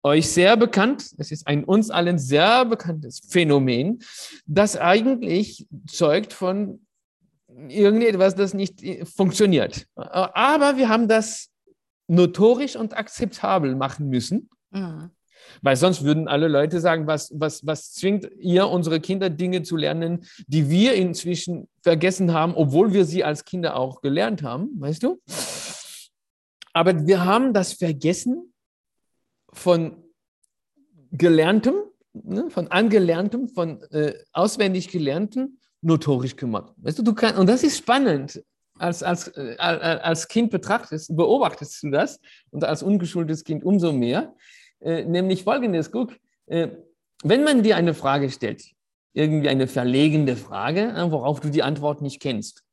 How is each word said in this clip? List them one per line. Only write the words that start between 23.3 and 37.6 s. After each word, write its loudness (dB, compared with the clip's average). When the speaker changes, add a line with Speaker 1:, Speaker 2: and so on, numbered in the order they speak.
Speaker 1:
Kinder -6
auch -6
gelernt -2
haben“, -6
weißt -6
du? -4
Aber 2
wir 2
haben 2
das 0
Vergessen -4
von 0
Gelerntem, 4
ne, -6
von -6
Angelerntem, 2
von, -6
äh, -2
auswendig 0
Gelerntem -4
notorisch 0
gemacht. -6
Weißt -6
du, -2
du 2
kann-, 0
und 6
das 4